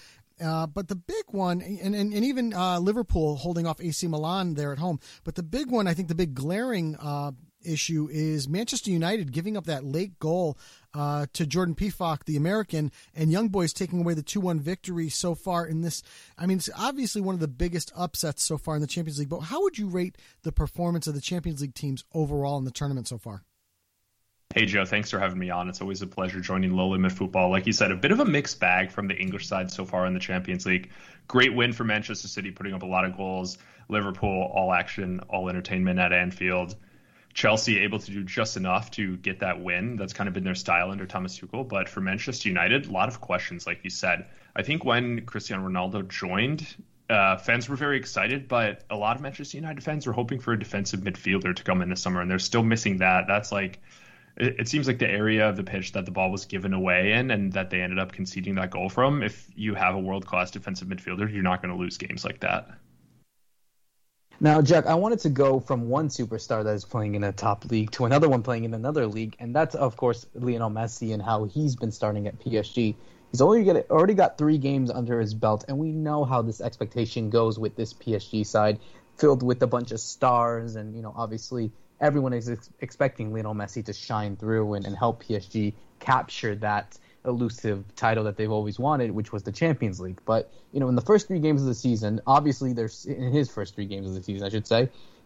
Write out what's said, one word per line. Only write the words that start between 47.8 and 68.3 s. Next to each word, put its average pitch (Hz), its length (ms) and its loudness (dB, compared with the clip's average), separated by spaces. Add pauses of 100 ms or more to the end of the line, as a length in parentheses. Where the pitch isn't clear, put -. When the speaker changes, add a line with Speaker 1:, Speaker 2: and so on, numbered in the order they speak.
Speaker 2:
excited, 120 500 -2
but 113 420 0
a 107 60 -4
lot 107 220 0
of - 40 -10
Manchester 139 360 -10
United 156 260 -8
fans 151 240 -4
were 117 60 0
hoping 123 260 -2
for 117 140 2
a 110 60 2
defensive 98 420 -4
midfielder 92 520 0
to - 100 -10
come 92 180 2
in 87 80 -2
this 90 120 -4
summer, 90 200 0
and 90 100 -2
they're 92 80 2
still 117 240 2
missing 110 340 2
that. 92 300 4
That's, 104 240 0
like, 98 300 -4 (560)
it, - 220 0
it 113 80 -2
seems 143 200 0
like 120 120 2
the 120 100 2
area 107 400 4
of 95 80 -2
the 101 60 -4
pitch 95 300 -6
that 95 120 -4
the 90 60 -8
ball 92 200 0
was 95 140 -6
given 95 280 -2
away 92 400 4
in 123 180 2
and 98 220 0
that 92 160 -2
they 92 120 0
ended 90 180 -2
up 92 120 -2
conceding 95 440 -6
that 92 160 -2
goal 95 180 -4
from, 131 340 2
if - 320 -6
you 107 200 -2
have 92 200 2
a 98 40 -2
world-class 92 520 -2
defensive 95 360 -8
midfielder, 95 440 -4
you're 101 120 -2
not 92 180 2
gonna 90 160 -4
lose 90 200 -4
games - 280 -8
like - 160 -8
that. - 280 -2 (1700)
Speaker 3:
Now, 151 200 8
Jack, 151 240 8
I 160 100 4
wanted 208 240 2
to 165 100 0
go 135 320 4
from 120 260 -2
one 143 220 0
superstar 113 560 -4
that 107 80 2
is 101 100 -4
playing 104 320 -2
in 101 80 0
a 101 80 0
top 104 400 0
league 110 200 2
to - 120 -2
another 143 240 6
one 127 160 4